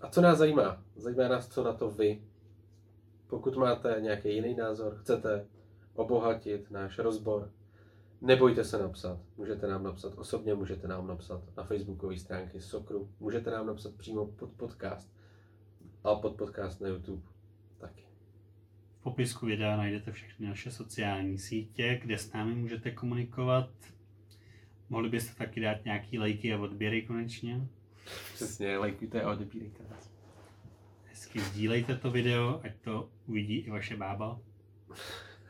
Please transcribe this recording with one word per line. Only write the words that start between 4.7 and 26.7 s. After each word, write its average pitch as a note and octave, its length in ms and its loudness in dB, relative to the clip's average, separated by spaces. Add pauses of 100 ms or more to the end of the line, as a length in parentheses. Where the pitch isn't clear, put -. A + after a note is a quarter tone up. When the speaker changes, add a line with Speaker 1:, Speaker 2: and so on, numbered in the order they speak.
Speaker 1:
chcete A2 460 2 (480)
obohatit A2+ 760 2
náš G2 280 -6
rozbor, G#2+ 520 0 (720)
nebojte B2+ 440 8
se A2 140 -2
napsat. F2+ 400 -4 (180)
Můžete G2+ 300 -4
nám F#2+ 180 0
napsat F#2+ 340 -8
osobně, G#2+ 360 -2
můžete F#2+ 340 -4
nám F#2 180 -4
napsat F2+ 340 -8 (160)
na - 80 -6
facebookové G2 540 -4
stránky F#2 420 -8
Sokru, G2+ 480 -6 (120)
můžete A2+ 300 -2
nám A2 160 -4
napsat G#2+ 280 -8
přímo G#2+ 320 -4
pod A2+ 240 -12
podcast. - 640 -10 (920)
A G#2+ 100 6
pod G#2+ 220 0
podcast G2 440 -6
na G2 80 -4
YouTube F2+ 340 -6 (560)
taky. - 240 -18 (960)
Speaker 2:
V - 20 -20
popisku B2 440 -2
videa G#2 300 2
najdete G#2 360 0
všechny - 340 -10
naše G2+ 240 -6
sociální G2 680 -2
sítě, A#2+ 640 -2
kde A2 160 -2
s - 140 -10
námi A2 220 -2
můžete A#2 360 -4
komunikovat. B2 800 0 (1160)
Mohli A2+ 200 0
byste A#2 260 -2 (100)
taky A2 160 -6
dát G#2+ 240 0
nějaký G#2+ 340 -4
lajky G#2+ 360 0
a G2+ 40 0
odběry G#2+ 440 0